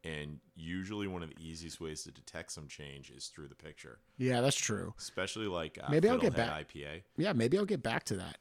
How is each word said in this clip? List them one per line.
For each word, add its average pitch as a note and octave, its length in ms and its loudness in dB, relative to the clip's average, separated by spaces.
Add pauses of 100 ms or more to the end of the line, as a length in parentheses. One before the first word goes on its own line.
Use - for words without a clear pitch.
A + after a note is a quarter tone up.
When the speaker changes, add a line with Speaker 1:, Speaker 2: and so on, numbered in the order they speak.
Speaker 1:
and D2+ 360 -6 (140)
usually F#2+ 520 -4
one F#2 160 -2
of D#2 80 -8
the - 100 -14
easiest E2 400 -10
ways D#2 240 -6
to D2 60 -12
detect - 420 -10
some D2+ 140 -10
change C#2 440 -12
is C2 180 -12
through D2 200 -12
the C2+ 60 -14
picture. - 460 -16 (180)
Speaker 2:
Yeah, B2+ 220 4
that's C#3 160 6
true. - 420 0
Speaker 1:
Especially, G#2 480 -2
like, E2+ 360 -2
uh, C2+ 80 -2
Speaker 2:
Maybe D#3+ 180 8
I'll B3 100 6
get A3 140 6
Speaker 1:
Fiddlehead - 40 2
Speaker 2:
back. A#2 140 4
Speaker 1:
I D2+ 140 -4
P C#2+ 200 -10
A. D#2 200 -8 (120)
Speaker 2:
Yeah, F#3+ 160 4
maybe C3 260 6
I'll G#3 80 6
get F#3 160 0
back A#2 220 0
to G#2 120 0
that. F#2 240 -6